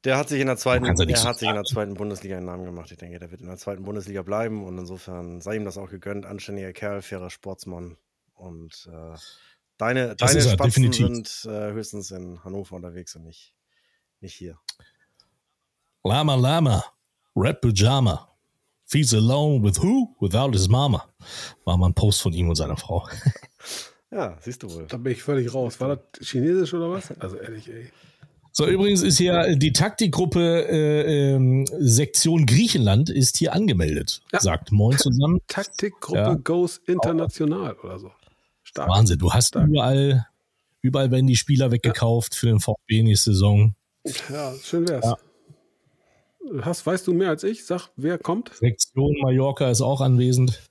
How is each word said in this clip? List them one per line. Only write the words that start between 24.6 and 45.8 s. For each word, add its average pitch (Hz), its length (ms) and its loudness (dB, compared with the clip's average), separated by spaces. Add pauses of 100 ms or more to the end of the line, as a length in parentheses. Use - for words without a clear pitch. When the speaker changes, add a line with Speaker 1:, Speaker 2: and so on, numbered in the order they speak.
Speaker 1:
du 87 100 -14
wohl. 80 140 -12
Speaker 3:
Da - 80 -10
bin 123 160 -4
ich - 100 -8
völlig 127 320 -2
raus. 123 260 -6
War 135 140 -2
das - 340 -14
chinesisch 165 460 0
oder 170 160 -4
was? 185 300 -10
Also 95 160 -10
ehrlich, 107 320 -14
ey. 117 240 -18 (580)
Speaker 2:
So, 151 160 -2
übrigens 190 360 2
ist 190 160 2
hier 175 360 2
die 139 180 2
Taktikgruppe, 170 960 0
äh, 151 680 2
ähm, 131 300 4 (140)
Sektion 147 680 2
Griechenland 127 640 4
ist - 280 0
hier - 160 0
angemeldet. 82 680 0 (120)
Speaker 3:
Ja. - 80 0
Speaker 2:
Sagt 85 320 -2
Moin 110 260 4
zusammen. 143 480 2
Speaker 3:
Taktikgruppe - 720 -6
Speaker 2:
Ja. 208 160 2
Speaker 3:
goes 170 440 -2 (100)
international 160 840 -2 (100)
oder 92 160 -14
so. - 100 -20 (540)
Stark. 78 240 -6
Speaker 2:
Wahnsinn, 92 320 4
du 85 120 4
hast - 180 4
Speaker 3:
Stark. 156 180 4
Speaker 2:
überall, 135 580 2 (540)
überall 131 320 2
werden 131 160 4
die 123 80 4
Spieler 131 340 2
weggekauft 117 640 0
Speaker 3:
Ja. - 60 -6
Speaker 2:
für 120 60 0
den 110 120 4
V - 160 -2 (140)
B 110 160 4
nächste 107 260 4
Saison. 104 460 6 (520)
Speaker 3:
Ja, 139 320 -8
schön 170 280 -2
wär's. 127 160 -2
Speaker 2:
Ja. 117 120 2 (1500)